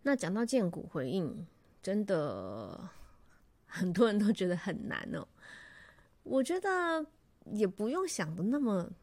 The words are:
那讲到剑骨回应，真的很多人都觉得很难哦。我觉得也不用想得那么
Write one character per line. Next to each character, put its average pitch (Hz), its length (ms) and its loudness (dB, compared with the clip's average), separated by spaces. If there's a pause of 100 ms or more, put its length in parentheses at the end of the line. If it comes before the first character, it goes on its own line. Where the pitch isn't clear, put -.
那 277 140 4
讲 175 180 -2
到 233 120 0
剑 220 260 2
骨 - 160 -10
回 135 220 -4
应， 170 360 -2 (380)
真 202 200 0
的 110 840 -4 (800)
很 180 260 -2
多 220 140 8
人 208 100 4
都 208 160 4
觉 185 140 0
得 175 100 2
很 - 300 -4
难 - 260 -6
哦。 - 140 -6 (960)
我 262 180 2
觉 339 180 0
得 349 460 0 (460)
也 208 160 2
不 208 200 -2
用 359 200 0
想 165 280 -4
得 170 60 -4
那 240 180 2
么 208 320 0 (120)